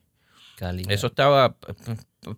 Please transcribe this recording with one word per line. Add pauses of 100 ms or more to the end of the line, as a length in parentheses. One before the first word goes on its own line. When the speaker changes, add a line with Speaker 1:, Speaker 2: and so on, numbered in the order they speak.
(580)
Speaker 1:
Cali.
Speaker 2:
Eso
estaba,
p-,
p-,